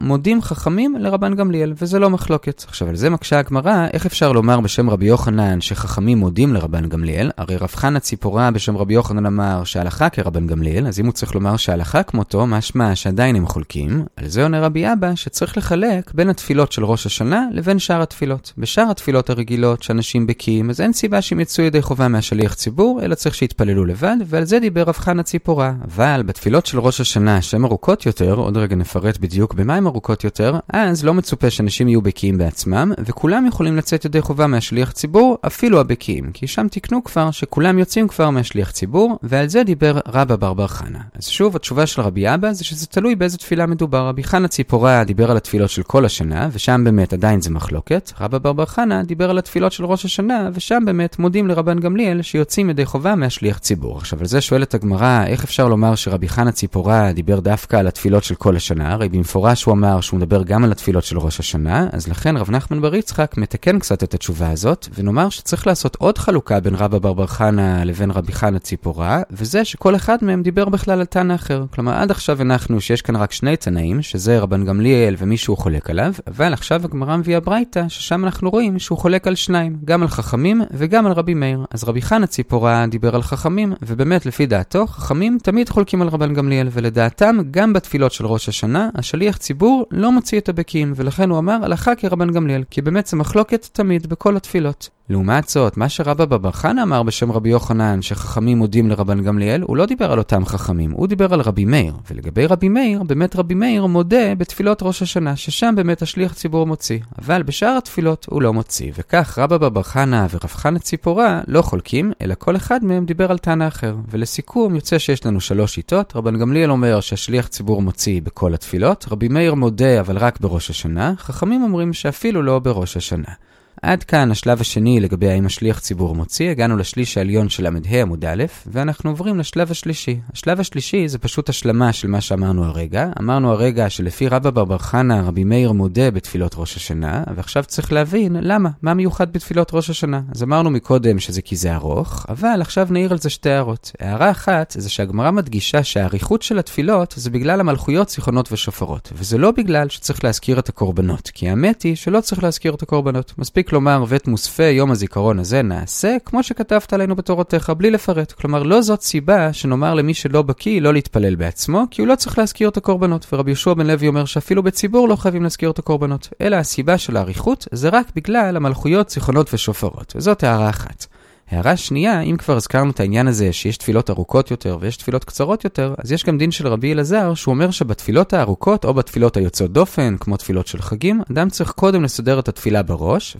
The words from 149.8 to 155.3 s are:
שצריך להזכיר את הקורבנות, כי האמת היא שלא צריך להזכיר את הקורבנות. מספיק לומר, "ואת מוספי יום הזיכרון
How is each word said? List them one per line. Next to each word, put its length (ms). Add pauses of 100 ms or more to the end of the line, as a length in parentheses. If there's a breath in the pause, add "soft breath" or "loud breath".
שצריך 360
להזכיר 340
את 100
הקורבנות, 640
כי 140
האמת 340
היא 140
שלא 240
צריך 220
להזכיר 320
את 80
הקורבנות. 560
מספיק 340
לומר, 360
"ואת 200
מוספי 420
יום 200
הזיכרון 480